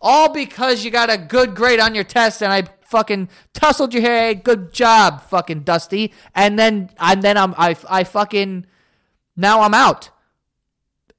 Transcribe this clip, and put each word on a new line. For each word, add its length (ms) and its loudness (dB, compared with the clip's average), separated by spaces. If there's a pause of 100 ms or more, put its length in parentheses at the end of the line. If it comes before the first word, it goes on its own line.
All 280 4
because 540 -4
you 80 -10
got 180 0
a 80 0
good 380 -2
grade 240 2
on 160 0
your 80 -4
test 380 -2
and 100 -2
I 120 0 (220)
fucking 440 -4 (240)
tussled 400 0
your 80 -2
hair. 260 0
"Hey, 80 -2
good 380 -2
job, 480 2
fucking 400 -6
Dusty." 500 -4 (220)
And 240 0
then, 400 0
and 240 0
then 160 2
I'm, 200 0
I, 180 0 (120)
I 160 -2
fucking, 640 -6 (720)
now 260 2
I'm 120 2
out. 360 2 (1080)